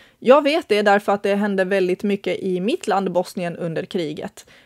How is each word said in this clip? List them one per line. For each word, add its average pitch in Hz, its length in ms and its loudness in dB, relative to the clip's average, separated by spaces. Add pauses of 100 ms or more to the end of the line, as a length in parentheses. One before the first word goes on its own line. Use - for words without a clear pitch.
(180)
Jag 269 240 6
vet 294 260 0
det 208 140 2
därför 202 300 4
att 202 100 -2
det 202 120 2
hände 202 300 0
väldigt 185 380 0
mycket 196 360 -2
i 180 220 -4
mitt 233 260 -4
land 190 260 0
Bosnien 175 440 -4
under 165 280 -6
kriget. - 640 -8 (160)